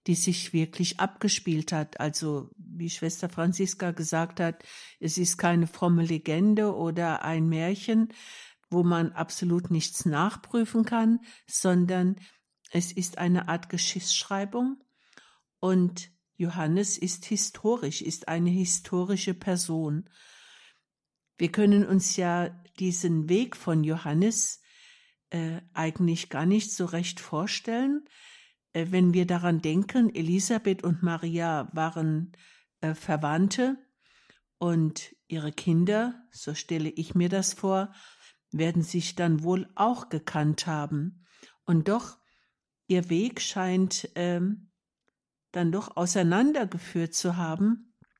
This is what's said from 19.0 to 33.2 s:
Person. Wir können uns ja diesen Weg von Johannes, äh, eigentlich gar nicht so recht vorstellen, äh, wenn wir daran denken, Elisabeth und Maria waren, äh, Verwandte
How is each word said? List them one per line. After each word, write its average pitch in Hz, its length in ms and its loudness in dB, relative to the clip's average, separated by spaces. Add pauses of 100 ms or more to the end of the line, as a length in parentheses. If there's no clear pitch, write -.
Person. 160 760 -2 (1300)
Wir 165 140 0
können 202 340 6
uns - 320 2
ja 175 320 0 (300)
diesen 170 500 0
Weg 233 260 2
von 160 280 0
Johannes, 165 800 0 (680)
äh, 165 320 -6 (120)
eigentlich 165 560 0
gar 151 160 -2
nicht 208 280 2
so 185 120 -4
recht 175 340 -4
vorstellen, 233 840 -2 (680)
äh, 165 160 -2
wenn 180 240 6
wir 180 120 4
daran 175 360 2
denken, 196 520 2
Elisabeth 190 720 0
und 175 200 0
Maria 165 680 -2
waren, 160 640 -2 (480)
äh, 156 120 0
Verwandte 170 840 0 (800)